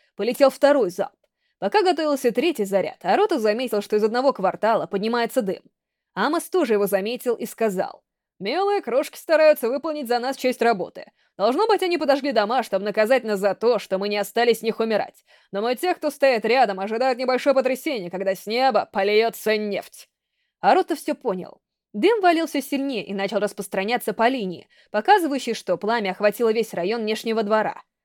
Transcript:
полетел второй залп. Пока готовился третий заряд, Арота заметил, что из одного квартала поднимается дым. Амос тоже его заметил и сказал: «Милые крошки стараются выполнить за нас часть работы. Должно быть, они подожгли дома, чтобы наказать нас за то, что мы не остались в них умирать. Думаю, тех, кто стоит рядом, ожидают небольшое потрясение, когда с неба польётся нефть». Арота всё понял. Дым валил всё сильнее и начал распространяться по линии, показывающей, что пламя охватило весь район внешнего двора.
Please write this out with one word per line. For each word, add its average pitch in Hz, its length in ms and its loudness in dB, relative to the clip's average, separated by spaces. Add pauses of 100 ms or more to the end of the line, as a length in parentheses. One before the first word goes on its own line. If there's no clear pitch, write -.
(160)
полетел 247 340 4
второй 277 400 2
залп. - 240 -6 (460)
Пока 208 220 0
готовился 302 500 0
третий 247 320 0
заряд, 190 380 -2
Арота 320 360 2
заметил, 214 440 0
что - 120 -6
из 208 80 4
одного 247 300 2
квартала 185 540 0
поднимается 226 560 -2
дым. 190 200 -6 (520)
Амос 294 340 -2
тоже 262 260 2
его 202 140 2
заметил 220 480 -2
и - 100 -8
сказал: 202 560 -4 (380)
«Милые 370 420 -2
крошки 254 340 -2
стараются 311 520 4
выполнить 294 400 -4
за 240 100 0
нас 254 180 -4
часть 254 240 -2
работы. 226 520 -2 (260)
Должно 254 300 2
быть, 392 160 2
они 349 120 0
подожгли 277 360 0
дома, 220 320 2
чтобы 196 200 -2
наказать 214 380 2
нас 214 160 -4
за 190 160 2
то, 226 240 2
что - 200 -4
мы 202 100 -4
не 208 80 -2
остались 226 420 2
в - 60 -14
них 220 160 -2
умирать. 220 440 -4 (280)
Думаю, 226 240 -2
тех, 359 220 -2
кто 302 120 -2
стоит 262 340 2
рядом, 220 360 2
ожидают 233 360 -2
небольшое 254 380 0
потрясение, 254 560 -2
когда 190 240 -2
с - 120 -16
неба 233 460 2
польётся 214 640 0
нефть». 208 520 -8 (520)
Арота 311 360 2
всё - 180 -4
понял. - 480 -8 (320)
Дым 381 280 2
валил 330 240 4
всё 285 160 -4
сильнее 269 420 -4
и - 80 -12
начал 202 260 -4
распространяться 208 760 -4
по 226 120 2
линии, 202 400 -4 (240)
показывающей, 277 600 2
что 214 240 -2
пламя 214 360 -2
охватило 208 380 0
весь 220 220 -2
район 202 300 -4
внешнего 220 400 -4
двора. 208 400 -2 (220)